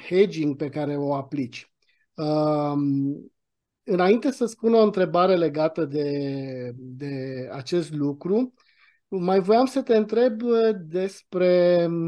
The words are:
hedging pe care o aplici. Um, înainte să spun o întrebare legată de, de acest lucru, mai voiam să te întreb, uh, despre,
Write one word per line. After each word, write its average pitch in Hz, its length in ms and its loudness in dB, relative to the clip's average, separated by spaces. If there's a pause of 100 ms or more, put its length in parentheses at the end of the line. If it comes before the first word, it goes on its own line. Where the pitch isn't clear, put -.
hedging 160 480 2
pe 147 120 -6
care 143 280 -6
o 143 180 -2
aplici. 135 580 -8 (420)
Um, 147 1160 -2 (500)
înainte 208 480 2
să 240 160 -2
spun 226 280 0
o 226 80 8
întrebare 185 540 4
legată 160 480 0
de, 139 920 -6
de 131 760 -10
acest 156 400 -6
lucru, 156 640 -2 (540)
mai 190 320 0
voiam 220 260 4
să 262 160 -2
te 240 140 2
întreb, 220 460 2
uh, 226 280 2 (100)
despre, 180 1040 2 (220)